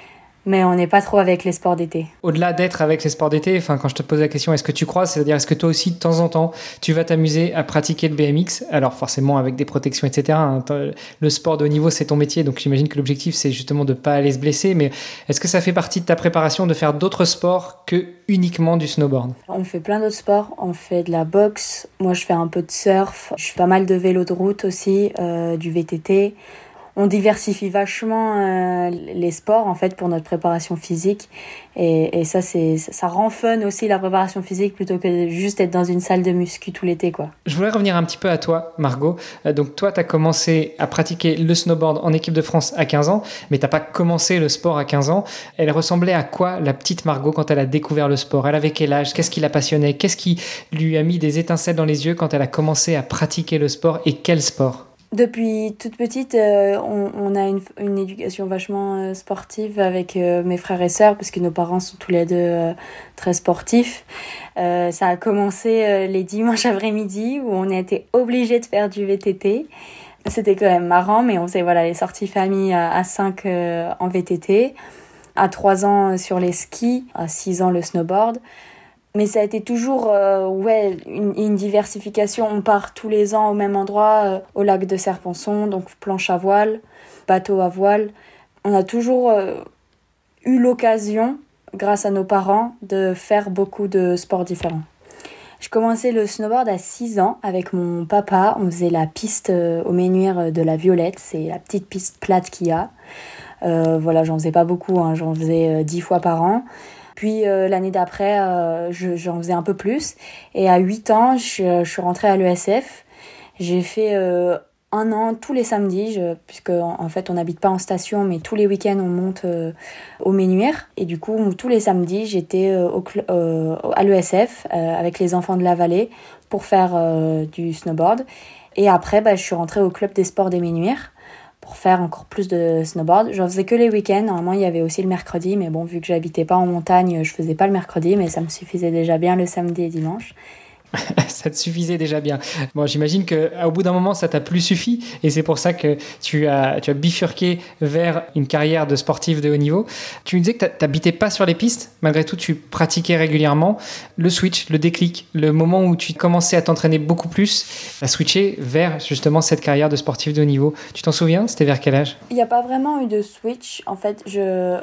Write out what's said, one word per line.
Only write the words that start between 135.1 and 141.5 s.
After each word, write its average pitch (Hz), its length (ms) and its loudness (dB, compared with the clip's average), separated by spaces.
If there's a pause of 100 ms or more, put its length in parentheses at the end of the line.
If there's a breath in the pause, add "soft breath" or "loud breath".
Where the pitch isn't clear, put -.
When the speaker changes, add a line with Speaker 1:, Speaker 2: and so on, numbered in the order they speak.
Speaker 1:
mais 180 120 -2
bon, 160 160 -4
vu 170 160 -8
que 160 60 -12
j'habitais 165 400 -2
pas 180 100 2
en 185 80 4
montagne, 175 600 2
je 156 100 -6
faisais 160 220 -2
pas 196 100 2
le 196 80 2
mercredi, 180 420 0
mais 185 120 0
ça 160 120 -4
me 165 80 -4
suffisait 175 440 -4
déjà 165 260 2
bien 180 180 2
le 180 80 0
samedi 175 380 -4
et 170 60 -2
dimanche. 165 460 -6 (560 loud breath)
Speaker 2:
<laughs> - 380 -2
Ça - 220 -6